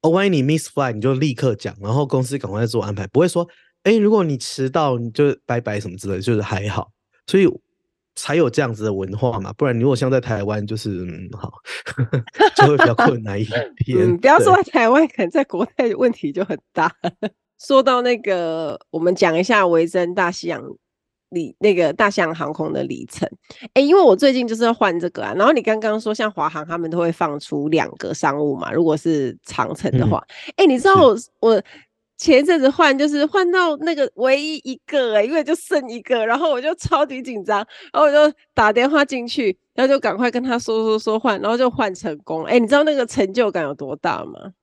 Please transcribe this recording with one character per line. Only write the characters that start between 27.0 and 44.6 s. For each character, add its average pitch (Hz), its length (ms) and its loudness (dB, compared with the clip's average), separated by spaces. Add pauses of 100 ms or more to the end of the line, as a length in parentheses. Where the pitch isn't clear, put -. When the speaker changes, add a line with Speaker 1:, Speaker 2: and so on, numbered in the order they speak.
Speaker 2:
放 151 260 -4
出 147 300 -6
两 156 180 2 (120)
个 - 160 -6
商 147 280 -2
务 147 140 -2
嘛， - 160 -8
如 147 100 0
果 156 140 2
是 147 480 -2
长 - 300 -6
程 - 240 -6
的 120 80 2
话。 - 180 -2 (320)
Speaker 1:
嗯。 403 80 4
Speaker 2:
诶， - 20 8
你 262 120 4
知 240 60 -6
道 392 180 6
我， 247 120 8
Speaker 1:
是。 233 140 -10 (120)
Speaker 2:
我 220 220 4 (560)
前 277 220 4
一 - 20 0
阵 339 160 2
子 262 120 2
换， 285 260 2
就 285 100 0
是 294 200 0
换 349 260 0
到 349 240 0
那 320 180 -4
个 285 200 -2
唯 262 260 2
一 311 240 -8
一 254 220 -10
个 254 300 0
欸， 208 100 4
因 254 40 -4
为 311 140 0
就 294 100 -2
剩 294 320 -4
一 226 140 -12
个， 233 240 -2
然 233 140 0
后 320 120 0
我 262 80 0
就 302 180 -4
超 302 280 0
级 262 160 -10
紧 226 240 -10
张， 202 140 0 (340)
然 - 80 0
后 302 40 6
我 294 60 4
就 302 240 4 (200)
打 214 180 4
电 240 160 2
话 285 160 2
进 254 240 -8
去， 226 260 -2 (200)
然 254 120 0
后 269 80 4
就 277 60 0
赶 190 160 -2
快 240 140 0
跟 240 120 -4
他 254 160 -2
说， 220 240 -2
说， 220 160 0
说 214 220 -2
换， 214 220 0
然 202 80 0
后 240 80 0
就 254 100 2
换 214 260 -2
成 165 300 -8
功。 160 220 -6
诶， 247 120 4
你 233 80 2
知 226 80 0
道 285 100 6
那 302 100 0
个 262 100 0
成 196 300 -2
就 226 160 2
感 175 140 -4
有 143 100 -6
多 135 220 -10
大 107 280 -6
吗？ - 80 -14 (300)